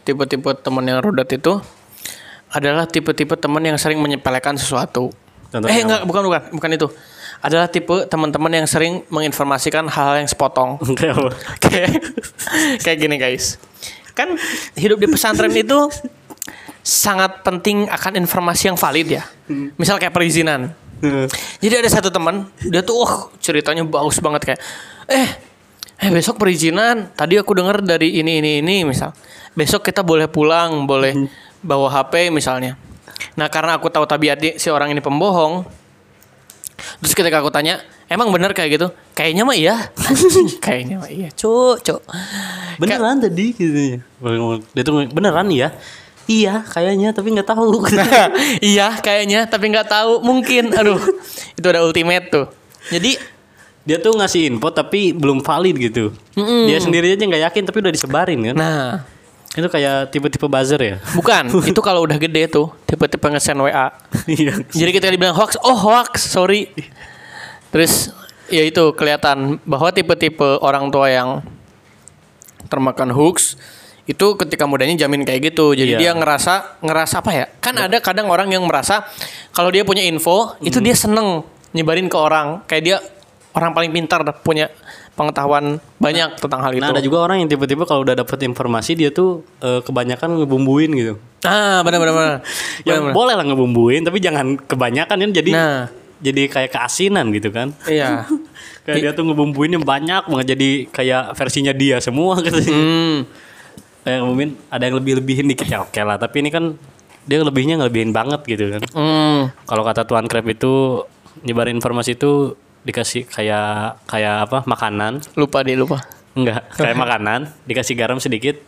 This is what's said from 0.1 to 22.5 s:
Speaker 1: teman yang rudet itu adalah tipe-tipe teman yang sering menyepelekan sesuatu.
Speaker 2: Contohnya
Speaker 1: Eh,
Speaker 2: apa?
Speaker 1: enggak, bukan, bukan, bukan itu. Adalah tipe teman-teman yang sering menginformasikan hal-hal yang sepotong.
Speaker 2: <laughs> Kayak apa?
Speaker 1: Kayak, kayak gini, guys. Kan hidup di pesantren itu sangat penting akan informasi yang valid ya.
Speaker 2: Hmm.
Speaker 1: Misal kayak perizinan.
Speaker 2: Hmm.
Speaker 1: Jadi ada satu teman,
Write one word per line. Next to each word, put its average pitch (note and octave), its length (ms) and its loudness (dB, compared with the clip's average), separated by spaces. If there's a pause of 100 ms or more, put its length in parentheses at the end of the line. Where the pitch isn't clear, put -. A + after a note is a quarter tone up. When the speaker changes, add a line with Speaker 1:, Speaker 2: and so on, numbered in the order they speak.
Speaker 1:
teman C3 280 -4
yang B2+ 160 0
rudet C3 300 0
itu E3 300 0 (880)
adalah D3 380 0
tipe-tipe D#3+ 500 -2
teman D3+ 260 -2
yang D#3 140 0
sering D#3 240 0
menyepelekan C#3+ 560 -2
sesuatu. B2+ 560 -4 (380)
Speaker 2:
Contohnya A#2+ 200 -4
Speaker 1:
Eh, A3 60 4
Speaker 2:
apa? A#3 80 2
Speaker 1:
enggak, A3 220 0
bukan, F#3 180 0
bukan, F3 180 0 (120)
bukan D#3+ 200 -4
itu. D#3 140 0 (520)
Adalah E3 260 2
tipe E3+ 400 -2
teman-teman D#3 480 -2
yang D#3+ 120 2
sering E3 420 -2
menginformasikan D3+ 800 -2
hal-hal C#3+ 280 0
yang D3 140 -2
sepotong. C3 560 0
Speaker 2:
<laughs> C3 100 0
Kayak C#3 200 0
apa? C3 160 0 (280)
Speaker 1:
Kayak, F#3 300 2 (920)
kayak E3 200 0
gini, D3+ 180 0
guys. B2+ 400 -4 (540)
Kan D#4+ 260 -2 (360)
hidup G#3 240 2
di G3+ 100 2
pesantren A3 420 2
itu C4+ 400 2 (920)
sangat F#3+ 600 0
penting G3+ 460 0
akan - 280 -4
informasi F3 540 0
yang F3+ 60 -2
valid D#3+ 360 0
ya. C#3+ 120 -2 (220)
Speaker 2:
Hmm. C#3+ 300 -8
Speaker 1:
Misal F3 220 0
kayak F3+ 140 -2
perizinan. D#3+ 580 0 (300)
Speaker 2:
Hmm. C#3 260 0 (320)
Speaker 1:
Jadi G#3+ 180 0
ada A#3 140 2
satu F#3+ 200 2
teman, F3+ 360 -2 (140)